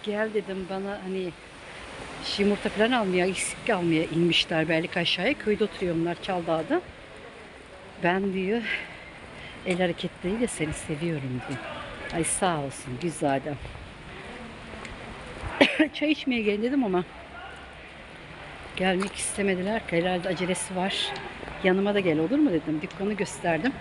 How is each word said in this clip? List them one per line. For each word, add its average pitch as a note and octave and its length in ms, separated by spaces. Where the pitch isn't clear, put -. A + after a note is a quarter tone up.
"Gel," G#3+ 300
dedim, F#3+ 360
"bana G3 340
hani F#3 260
şey, - 200
yumurta G3+ 240
falan G#3+ 220
almaya, F#3+ 340
eksik - 440
almaya E3+ 340
inmişler E3 680
belki E3+ 300
aşağıya. F3+ 340
Köyde G#3 300
oturuyor F3+ 320
onlar E3 260
Çaldağ'da." F3 600
"Ben," F#3+ 300
diyor, F#3+ 280
"el F3+ 120
hareketleriyle F#3 720
seni D#3 260
seviyorum." C#3+ 760
diyor. C3 120
Ay E3+ 80
sağ F3 360
olsun C3+ 420
Gülzadem. C#3+ 560
<coughs> D4 320
Çay D4+ 180
içmeye B3 300
gelin G#3 220
dedim C4 200
ama F#3 200
gelmek F#3+ 400
istemediler. G3+ 720
Herhalde F3+ 420
acelesi F3+ 460
var. F#3+ 380
"Yanıma G3 300
da G#3 60
gel E3 200
olur F#3+ 200
mu?" D4 100
dedim. D#3 320
Dükkanı G3 320
gösterdim. F#3 680